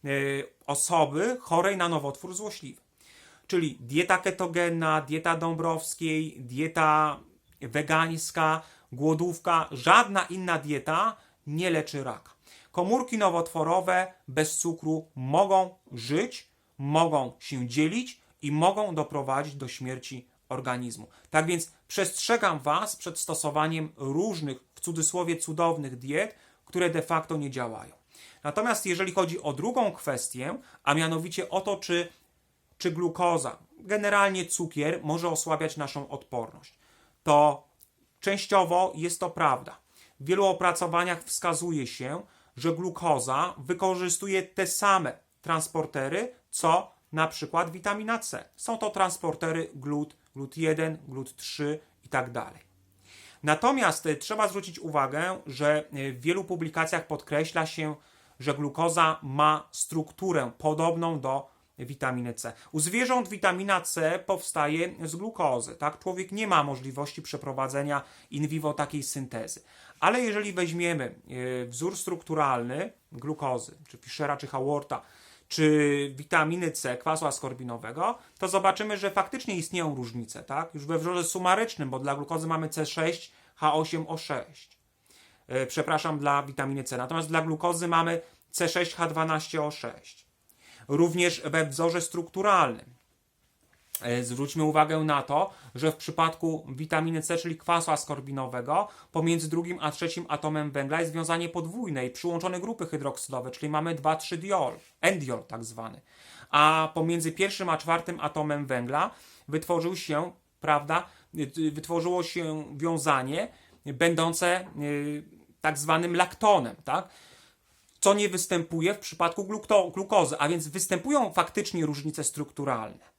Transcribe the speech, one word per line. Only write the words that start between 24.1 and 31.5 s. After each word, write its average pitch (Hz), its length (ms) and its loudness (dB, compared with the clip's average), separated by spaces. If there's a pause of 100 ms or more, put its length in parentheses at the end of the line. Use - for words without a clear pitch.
w - 60 -18
cudzysłowie, 170 560 -2
cudownych 156 640 -2
diet, 151 360 -2 (300)
które 180 260 0
de 160 120 0
facto 160 340 0
nie 143 140 -4
działają. 117 420 -6 (520)
Natomiast 214 420 0
jeżeli 180 260 0
chodzi 175 300 0
o 147 100 -2
drugą 214 400 0
kwestię, 139 680 -6 (240)
a 143 120 2
mianowicie 160 540 -2
o 190 120 0